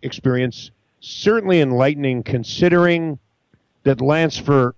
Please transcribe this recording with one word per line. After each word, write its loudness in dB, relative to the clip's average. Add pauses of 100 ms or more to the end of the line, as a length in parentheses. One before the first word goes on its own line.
experience, -4 (300)
certainly 0
enlightening 0
considering 0 (680)
that 2
Lance, 0
for 2